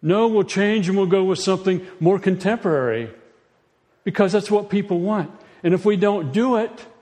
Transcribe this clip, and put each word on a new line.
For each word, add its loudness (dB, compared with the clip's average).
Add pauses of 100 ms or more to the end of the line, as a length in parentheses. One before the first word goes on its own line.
No, 2
we'll 2
change 0
and 0
we'll 2
go 2
with 0
something -2 (140)
more 4
contemporary -2 (920)
because 0
that's -2
what 0
people -2
want. -4 (320)
And 2
if 0
we 2
don't 0
do 0
it -6 (180)